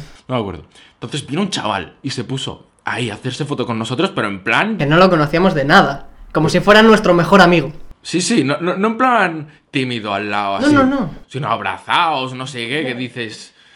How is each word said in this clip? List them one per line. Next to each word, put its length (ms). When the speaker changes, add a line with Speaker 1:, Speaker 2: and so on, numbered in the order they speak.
Speaker 1:
no 100
me 40
acuerdo. 240
Entonces 320
vino 160
un 80
chaval 520
y 80
se 140
puso 420
ahí 260
a 40
hacerse 300
foto 220
con 120
nosotros, 360
pero 140
en 140
plan 360
Speaker 2:
Que 80
no 100
lo 140
conocíamos 440
de 120
nada. 420
Como 120
Speaker 1:
Pues 100
Speaker 2:
si 60
fuera 220
nuestro 300
mejor 300
amigo. 300
Speaker 1:
Sí, 220
sí, 200
no, 160
no, 200
no 100
en 80
plan 520
tímido 440
al 160
lado, 300
Speaker 2:
No, 60
Speaker 1:
así, 80
Speaker 2:
no, 120
no. 240
Speaker 1:
sino 200
abrazados, 880
no 120
sé 200
qué, 180
que 100
dices, 600